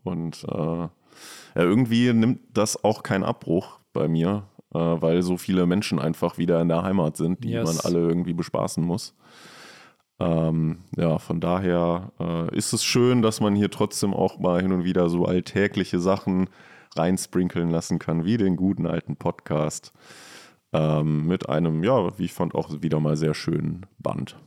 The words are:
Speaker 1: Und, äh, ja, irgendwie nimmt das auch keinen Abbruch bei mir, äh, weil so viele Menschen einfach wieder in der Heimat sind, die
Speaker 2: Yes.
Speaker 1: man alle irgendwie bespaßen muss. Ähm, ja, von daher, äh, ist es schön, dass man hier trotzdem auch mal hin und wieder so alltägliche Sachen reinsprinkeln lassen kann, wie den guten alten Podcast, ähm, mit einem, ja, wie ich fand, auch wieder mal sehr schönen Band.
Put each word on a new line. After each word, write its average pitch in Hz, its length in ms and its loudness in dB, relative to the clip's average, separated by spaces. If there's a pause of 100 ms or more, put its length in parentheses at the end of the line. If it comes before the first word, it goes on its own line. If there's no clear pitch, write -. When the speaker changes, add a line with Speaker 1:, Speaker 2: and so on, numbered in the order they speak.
Speaker 1:
Und, 82 440 -6
äh, - 60 -6
ja, 85 380 -4 (640)
irgendwie 117 580 4
nimmt 113 280 4 (120)
das - 300 0
auch 104 180 2
keinen 95 220 -2
Abbruch - 560 -2 (140)
bei - 140 0
mir, 87 360 0 (320)
äh, - 20 0
weil 85 460 2
so 90 140 0
viele 92 280 0
Menschen 90 320 0
einfach 82 400 -2
wieder 87 240 2
in 85 60 2
der 82 160 2
Heimat 92 340 0
sind, 87 260 -2
die 113 100 -4
Speaker 2:
Yes. 117 120 -2
Speaker 1:
man 82 180 0
alle 85 240 2
irgendwie 85 280 0
bespaßen 85 500 -2
muss. - 300 -4 (1040)
Ähm, 82 640 0 (120)
ja, 82 220 2
von 85 220 -4
daher, 87 800 0
äh, 85 360 -4
ist - 180 -2
es 110 100 -2
schön, 123 400 4
dass 110 180 2
man 101 140 2
hier 101 160 2
trotzdem 104 420 -2
auch - 240 0
mal 90 240 2
hin 92 100 0
und 90 120 0
wieder 87 260 2
so 87 160 2
alltägliche 92 760 0
Sachen 92 480 2 (500)
reinsprinkeln 87 760 0
lassen 82 280 -2
kann, 82 240 -2
wie 107 140 0
den 95 180 2
guten 90 320 0
alten 80 300 -4
Podcast, - 760 -4 (800)
ähm, 78 560 2
mit 92 220 -2
einem, 80 340 0
ja, 101 340 0
wie 92 60 -4
ich 85 80 -4
fand, - 240 -4
auch 76 260 -4
wieder 78 200 0
mal 76 160 0
sehr 78 160 0
schönen 80 520 -4 (120)
Band. - 500 -6